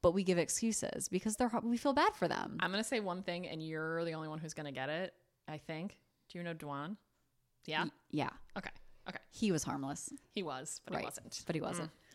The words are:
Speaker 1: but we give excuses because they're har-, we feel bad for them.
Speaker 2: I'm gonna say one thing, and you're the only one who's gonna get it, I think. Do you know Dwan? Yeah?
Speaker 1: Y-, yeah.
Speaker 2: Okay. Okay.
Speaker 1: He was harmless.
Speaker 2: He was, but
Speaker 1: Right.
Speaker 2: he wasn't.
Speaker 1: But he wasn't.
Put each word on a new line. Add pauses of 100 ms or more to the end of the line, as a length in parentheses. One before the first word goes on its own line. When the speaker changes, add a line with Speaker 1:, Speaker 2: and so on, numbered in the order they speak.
Speaker 1:
but
we
give
excuses
because
they're
har-,
we
feel
bad
for
them.
Speaker 2:
I'm
gonna
say
one
thing,
and
you're
the
only
one
who's
gonna
get
it, (340)
I
think. (320)
Do
you
know
Dwan? (680)
Yeah?
Speaker 1:
Y-, (220)
yeah. (280)
Speaker 2:
Okay. (360)
Okay. (120)
Speaker 1:
He
was
harmless. (200)
Speaker 2:
He
was,
but
Speaker 1:
Right.
Speaker 2:
he
wasn't.
Speaker 1:
But
he
wasn't. (240)